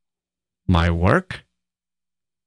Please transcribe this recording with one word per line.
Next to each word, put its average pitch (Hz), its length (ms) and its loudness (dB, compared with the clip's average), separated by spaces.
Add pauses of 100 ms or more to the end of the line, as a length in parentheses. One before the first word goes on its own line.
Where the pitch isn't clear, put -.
(680)
"My 87 240 2
work?" 95 540 -2 (1040)